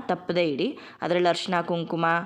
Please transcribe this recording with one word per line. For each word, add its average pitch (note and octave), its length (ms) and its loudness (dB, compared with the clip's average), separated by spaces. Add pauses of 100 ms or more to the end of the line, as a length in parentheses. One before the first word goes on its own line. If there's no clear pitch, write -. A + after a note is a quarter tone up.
ತಪ್ಪದೇ F3 500 0
ಇಡಿ. E3 280 -2 (240)
ಅದ್ರಲ್ಲಿ F3 260 2
ಅರ್ಶಿನ, E3+ 320 0
ಕುಂಕುಮ, E3+ 460 -2 (200)